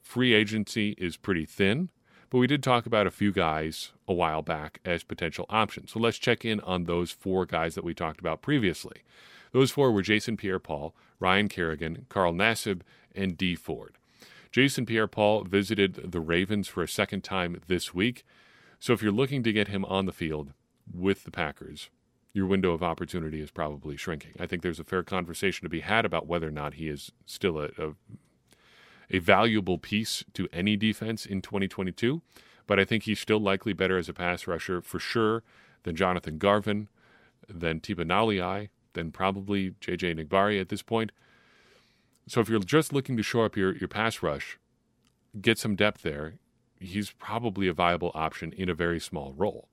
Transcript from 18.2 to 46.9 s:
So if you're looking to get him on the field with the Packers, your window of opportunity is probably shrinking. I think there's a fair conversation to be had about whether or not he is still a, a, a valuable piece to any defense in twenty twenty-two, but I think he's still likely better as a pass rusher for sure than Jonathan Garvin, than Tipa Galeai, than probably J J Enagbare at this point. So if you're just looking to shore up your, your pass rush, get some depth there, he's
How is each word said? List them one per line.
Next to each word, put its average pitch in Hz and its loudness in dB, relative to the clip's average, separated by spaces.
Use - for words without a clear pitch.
So - -2
if 110 2
you're 107 2
looking 131 0
to 113 2
get 104 2
him 98 -2
on 95 0
the 87 -2
field 76 -6
with 92 0
the - -14
Packers, - -8
your 95 0
window 92 4
of 82 -2
opportunity 80 -4
is 76 -10
probably 76 -6
shrinking. 78 -8
I 90 -4
think 85 -4
there's 85 -4
a 80 -12
fair 92 -2
conversation 90 -2
to 82 -6
be 82 -4
had 104 2
about 80 -2
whether 82 0
or - -6
not 73 -6
he 80 -6
is 73 -10
still 85 -2
a, 73 -4
a, 78 -6
a 92 0
valuable 95 4
piece - -4
to 90 -4
any 98 2
defense 107 -2
in 98 -6
twenty 98 -4
twenty-two, 113 -2
but 101 6
I 98 8
think 110 0
he's 104 0
still 107 2
likely 98 0
better 92 2
as 85 -2
a 82 -8
pass 87 -2
rusher 87 -2
for - -8
sure 113 2
than 87 -4
Jonathan 90 0
Garvin, 104 2
than 82 -2
Tipa 87 -4
Galeai, 98 0
than 82 -6
probably 98 -2
J 90 -4
J 85 -2
Enagbare 98 2
at 92 -4
this 107 -6
point. 113 -2
So 120 0
if 107 0
you're 113 2
just 143 2
looking 135 -2
to 104 0
shore 113 2
up 101 -4
your, 95 2
your 90 -4
pass 110 -2
rush, 73 -4
get 113 2
some 104 -2
depth 104 2
there, 76 -6
he's 95 -6